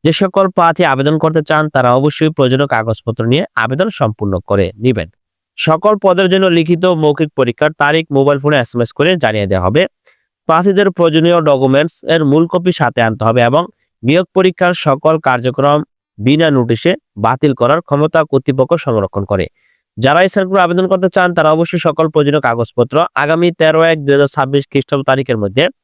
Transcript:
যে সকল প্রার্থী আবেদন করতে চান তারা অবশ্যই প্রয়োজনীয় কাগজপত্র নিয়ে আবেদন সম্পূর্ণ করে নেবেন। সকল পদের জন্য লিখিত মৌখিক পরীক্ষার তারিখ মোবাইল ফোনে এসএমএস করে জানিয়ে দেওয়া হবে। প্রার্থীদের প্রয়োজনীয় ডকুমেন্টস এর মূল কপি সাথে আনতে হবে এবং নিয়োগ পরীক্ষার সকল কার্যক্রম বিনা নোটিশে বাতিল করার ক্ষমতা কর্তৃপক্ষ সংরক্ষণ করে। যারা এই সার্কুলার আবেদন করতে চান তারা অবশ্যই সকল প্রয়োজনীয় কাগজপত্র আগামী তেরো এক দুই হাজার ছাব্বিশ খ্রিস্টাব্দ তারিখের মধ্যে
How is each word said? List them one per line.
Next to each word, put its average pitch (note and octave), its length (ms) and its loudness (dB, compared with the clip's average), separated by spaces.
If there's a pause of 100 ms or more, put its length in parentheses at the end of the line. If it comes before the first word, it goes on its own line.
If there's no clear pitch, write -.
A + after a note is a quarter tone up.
যে D#3+ 80 2 (100)
সকল F#3+ 220 0 (120)
প্রার্থী E3 260 2 (100)
আবেদন C#3 300 0
করতে D#3+ 260 0
চান D#3 140 0 (120)
তারা B2+ 140 2 (100)
অবশ্যই D3+ 380 0
প্রয়োজনীয় C3+ 380 0
কাগজপত্র A2+ 480 -4 (100)
নিয়ে D#3+ 120 0 (200)
আবেদন D3 240 -2 (100)
সম্পূর্ণ G#2+ 360 -2 (140)
করে G2+ 180 0 (180)
নেবেন। G2+ 240 -2 (500)
সকল F3 340 0 (120)
পদের F#3 280 2
জন্য F#3+ 120 2 (140)
লিখিত E3 260 0 (180)
মৌখিক D3+ 360 0
পরীক্ষার C3+ 340 0 (100)
তারিখ D#3 220 0 (120)
মোবাইল C#3 260 2
ফোনে D3 200 0
এসএমএস A#2 360 -4
করে D#3 120 2 (120)
জানিয়ে G#2+ 280 -2
দেওয়া F#2 160 0
হবে। C3 160 2 (680)
প্রার্থীদের F#3 480 2
প্রয়োজনীয় E3 420 2 (100)
ডকুমেন্টস C3+ 460 2 (200)
এর D#3+ 160 0
মূল D#3 220 4
কপি F3+ 280 -2
সাথে B2 260 -2
আনতে A2 180 -4
হবে A2+ 160 2 (100)
এবং D#3 120 0 (400)
নিয়োগ D#3+ 240 0 (100)
পরীক্ষার F3+ 360 0 (140)
সকল D#3 280 0 (120)
কার্যক্রম C3 520 0 (400)
বিনা D3 380 2
নোটিশে A#2+ 360 0 (320)
বাতিল C3 360 0
করার C#3 260 2
ক্ষমতা D#3 340 0 (100)
কর্তৃপক্ষ C3 420 0 (120)
সংরক্ষণ G2+ 460 -4
করে। F#2 160 -2 (500)
যারা C#3 300 2
এই F#3 80 0
সার্কুলার F#3+ 320 0
আবেদন F3+ 260 0
করতে F#3 240 0
চান F3+ 200 2
তারা D#3 200 2
অবশ্যই E3+ 300 -2
সকল D#3+ 260 0
প্রয়োজনীয় C#3+ 340 0
কাগজপত্র A#2+ 500 -2 (260)
আগামী E3 260 0 (120)
তেরো D#3+ 200 2 (100)
এক D#3+ 140 0
দুই C#3+ 100 2
হাজার C#3+ 200 2
ছাব্বিশ C#3 360 -2
খ্রিস্টাব্দ C#3 400 -2
তারিখের C3 320 -2
মধ্যে G#2 220 -2 (200)